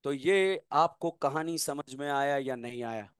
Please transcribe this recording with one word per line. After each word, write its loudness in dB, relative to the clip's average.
तो -2
ये 2
आपको 2
कहानी -2
समझ -6
में -6
आया 2
या -2
नहीं -8
आया? -6